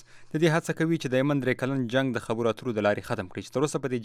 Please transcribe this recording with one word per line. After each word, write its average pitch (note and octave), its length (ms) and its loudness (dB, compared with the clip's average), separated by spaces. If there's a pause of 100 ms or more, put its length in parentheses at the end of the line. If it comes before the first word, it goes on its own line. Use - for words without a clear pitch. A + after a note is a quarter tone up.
(320)
د - 100 -2
دې E3+ 140 8
هڅه D#3+ 240 0
کوي D#3+ 180 2
چې D3 160 -4
د C3 100 4
یمن C#3+ 200 2
درې B2 180 0
کلن C3+ 180 0 (140)
جنګ C3 240 0
د - 80 -10
خبرو A#2 260 0
اترو A#2+ 240 -6
د G#2 120 2
لارې G#2 200 0
ختم A2 220 -6
کړي، G2+ 160 -8
چې - 100 -8
تر C#3 120 2
اوسه D3+ 160 -4
په C#3 80 -2
دې B2 120 0